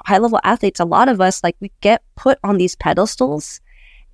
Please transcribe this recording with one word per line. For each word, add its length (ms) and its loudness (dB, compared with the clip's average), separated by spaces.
high 140 2
level 260 0
athletes, 340 0
a 60 0
lot 240 2
of 120 2
us, 220 0
like, 160 -4
we 220 -14
get 220 2
put 300 0
on 120 0
these 200 0
pedestals 840 -4